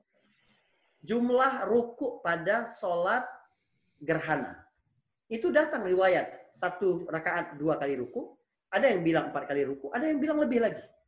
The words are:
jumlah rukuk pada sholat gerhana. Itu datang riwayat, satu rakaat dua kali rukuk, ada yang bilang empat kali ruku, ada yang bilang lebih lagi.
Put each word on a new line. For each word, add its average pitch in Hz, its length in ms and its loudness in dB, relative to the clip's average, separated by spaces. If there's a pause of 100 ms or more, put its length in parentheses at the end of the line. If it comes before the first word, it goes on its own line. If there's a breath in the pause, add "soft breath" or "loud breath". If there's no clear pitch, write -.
(1000)
jumlah 240 680 2
rukuk 233 560 0
pada 175 420 0
sholat 190 600 0 (760)
gerhana. 151 640 -2 (600)
Itu 226 240 -2
datang 302 320 2
riwayat, 185 680 2
satu 180 540 -2
rakaat 160 520 -4
dua 151 180 2
kali 139 200 -2
rukuk, - 420 -8 (360)
ada 247 160 4
yang 175 160 2
bilang 160 240 2
empat 143 160 -6
kali 143 160 0
ruku, 135 320 -4
ada 302 160 0
yang 302 80 0
bilang 302 240 0
lebih 240 160 2
lagi. 202 240 0 (260)